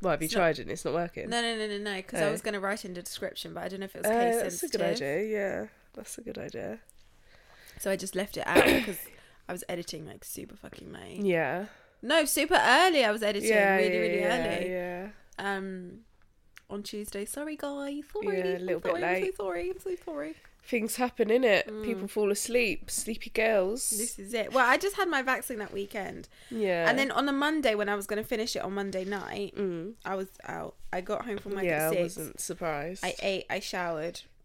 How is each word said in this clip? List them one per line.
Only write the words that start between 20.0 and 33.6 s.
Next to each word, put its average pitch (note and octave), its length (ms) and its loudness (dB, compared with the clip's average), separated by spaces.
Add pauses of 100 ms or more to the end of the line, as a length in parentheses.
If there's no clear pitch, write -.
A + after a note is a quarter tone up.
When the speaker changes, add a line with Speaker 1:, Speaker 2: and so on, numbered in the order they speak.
Speaker 2:
sorry. D#4 300 -8 (300)
Speaker 1:
Things A3 320 0
happen, A#3+ 320 0
innit? A3+ 400 6
Speaker 2:
Mm. G#3+ 160 -8
Speaker 1:
People G3 240 -2
fall G#3 240 2
asleep. A#3 580 0
Sleepy - 400 -6
girls. A3 600 2
Speaker 2:
This A3 280 -4
is G3+ 160 -8
it. G#3+ 180 -2
Well, B3 160 6
I C4+ 80 8
just F#4+ 200 0
had F#4+ 120 2
my C#4+ 140 2
vaccine B3 360 -2
that G#3 140 -8
weekend. G3 560 -6 (220)
Speaker 1:
Yeah. F#3+ 400 4
Speaker 2:
And B3 80 4
then C4+ 140 2
on C4+ 140 2
the C#4+ 60 2
Monday, C#4 440 2
when G#3 120 0
I G3+ 60 2
was G3+ 140 -4
gonna G#3+ 160 -2
finish A3+ 320 -2
it - 60 -2
on F#3+ 120 -4
Monday G3 300 -4
night, G3+ 500 -6
Speaker 1:
Mm. F#3 400 -2 (100)
Speaker 2:
I F#3+ 120 -2
was F#3+ 100 -4 (160)
out. E3 320 -8 (180)
I F3+ 100 -2
got G#3 220 -4
home G#3 140 -4
from G3+ 160 -8
work F#3+ 80 -2
Speaker 1:
Yeah, D#3+ 240 2
Speaker 2:
at D#3+ 60 4
Speaker 1:
I - 20 2
Speaker 2:
six. F3 220 0
Speaker 1:
wasn't D#3+ 240 -8
surprised. E3 640 -4
Speaker 2:
I F#3 180 -2
ate, F#3+ 260 0
I F#3+ 120 -4